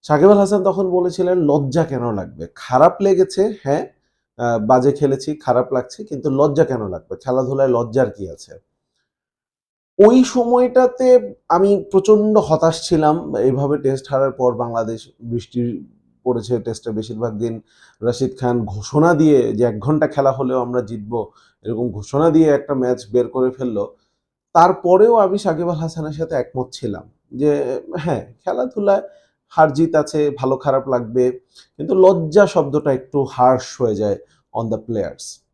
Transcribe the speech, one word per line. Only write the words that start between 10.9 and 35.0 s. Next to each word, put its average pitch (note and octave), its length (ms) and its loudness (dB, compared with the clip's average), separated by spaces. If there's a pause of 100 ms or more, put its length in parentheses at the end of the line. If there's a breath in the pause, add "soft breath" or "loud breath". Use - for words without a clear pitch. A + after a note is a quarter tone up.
আমি G3 420 2
প্রচণ্ড G#3+ 460 4
হতাশ D#3+ 500 0
ছিলাম। D#3 480 0
এইভাবে C3+ 420 0
টেস্ট C3+ 320 -4
হারার C3+ 220 -2
পর B2 240 0
বাংলাদেশ, A#2 540 -6 (120)
বৃষ্টি A#2 640 -6 (380)
পড়েছে A#2+ 360 -2
টেস্টে A2+ 320 -8
বেশিরভাগ A2 460 -8
দিন, A2+ 240 -6 (400 soft breath)
রাশিদ A#2+ 360 -4
খান A#2+ 280 -2
ঘোষণা C#3+ 480 0
দিয়ে C#3+ 400 2
যে G#2+ 100 0
এক A2 160 -2
ঘন্টা D3 280 0
খেলা C#3 240 0
হলেও C3 280 -4
আমরা B2 220 -4
জিতবো, A2 500 -8 (320 soft breath)
এরকম A2+ 260 -6
ঘোষণা C#3 400 -2
দিয়ে D#3+ 200 4
একটা C#3+ 240 0
ম্যাচ B2+ 380 -2
বের A#2+ 160 2
করে B2+ 240 -2
ফেললো। B2 440 -6 (580)
তারপরেও F#3 640 4
আমি G3 220 2
সাকিব E3+ 320 -4
আল E3+ 60 -4
হাসানের D#3 360 -8
সাথে D#3+ 240 -8
একমত B2+ 360 -6
ছিলাম G#2 380 -10 (240)
যে C#3 480 -2 (160)
হ্যাঁ, D3 360 -6
খেলাধুলায় G3+ 680 -2 (460 soft breath)
হার D#3 260 2
জিত D#3+ 220 0
আছে, D3+ 340 0
ভালো C3+ 280 -2
খারাপ C3+ 300 -2
লাগবে, B2 440 0 (460 soft breath)
কিন্তু E3 180 -4
লজ্জা F#3 520 4
শব্দটা D3 460 0
একটু C3 300 -4
হার্শ B2+ 580 0
হয়ে A2+ 140 0
যায় G#2 220 -2 (360)
on A#2 120 -4
the A2 120 -4
players। G#2+ 460 -8 (300)